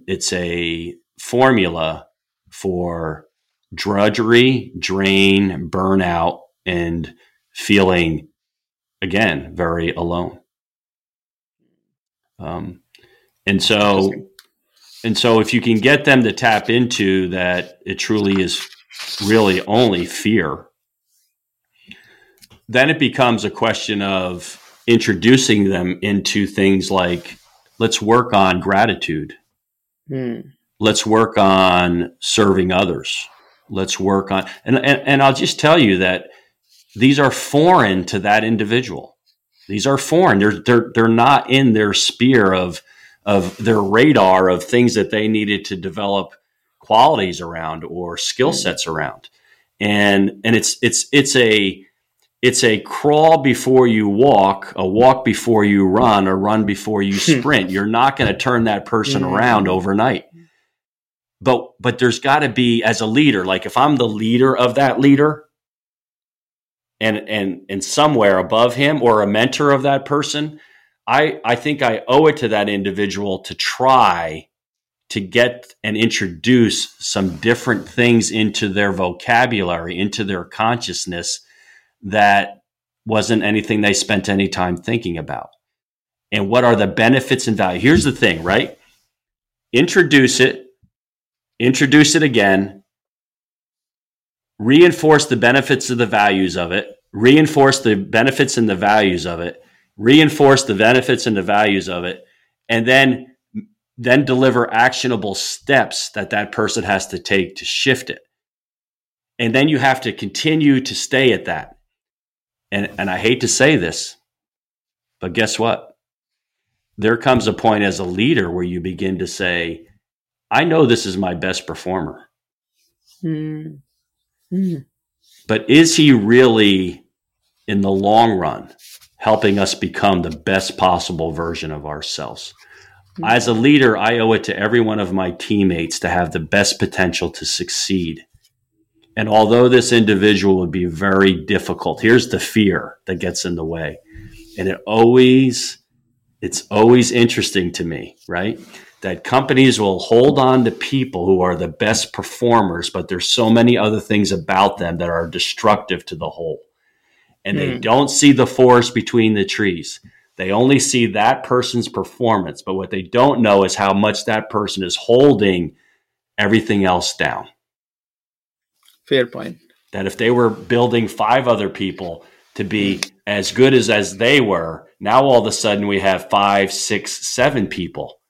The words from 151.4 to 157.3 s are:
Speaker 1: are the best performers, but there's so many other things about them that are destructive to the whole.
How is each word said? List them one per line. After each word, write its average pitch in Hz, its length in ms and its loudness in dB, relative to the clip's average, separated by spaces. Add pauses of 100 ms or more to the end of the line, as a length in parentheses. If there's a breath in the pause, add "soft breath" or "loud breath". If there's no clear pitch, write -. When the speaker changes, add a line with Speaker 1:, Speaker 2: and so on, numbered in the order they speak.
Speaker 1:
are 90 160 0
the 85 100 -6
best 107 460 -4
performers, 101 760 -2
but 90 200 -8
there's 87 180 -6
so 113 220 0
many 117 280 4
other 107 220 0
things 104 320 -2
about 95 460 0
them 85 220 -6
that 85 100 -4
are 85 180 -4
destructive 90 800 -2
to 90 100 -14
the 80 140 -10
whole. 82 320 -10 (800)